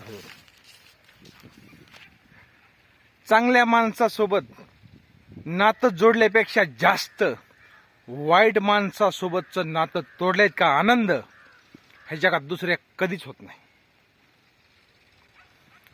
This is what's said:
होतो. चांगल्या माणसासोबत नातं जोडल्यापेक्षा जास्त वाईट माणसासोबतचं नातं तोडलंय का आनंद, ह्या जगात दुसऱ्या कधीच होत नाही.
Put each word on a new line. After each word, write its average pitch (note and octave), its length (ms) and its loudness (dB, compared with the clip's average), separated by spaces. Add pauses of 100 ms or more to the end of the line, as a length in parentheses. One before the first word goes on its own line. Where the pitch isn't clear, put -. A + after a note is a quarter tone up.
होतो. G2+ 220 -20 (3000)
चांगल्या A#3+ 360 4
माणसासोबत A3 760 0 (1040)
नातं G3+ 420 0
जोडल्यापेक्षा G#3+ 760 2
जास्त E3+ 600 -2 (840)
वाईट F3 500 2
माणसासोबतचं F#3 1120 -2
नातं D#3+ 280 -4 (200)
तोडलंय F#3 280 2
का D3+ 300 2
आनंद, G#3+ 320 2
ह्या - 1080 -10
जगात F3+ 220 0
दुसऱ्या E3+ 360 -6 (220)
कधीच F#3 260 -4
होत C3 160 -18
नाही. - 180 -20 (2250)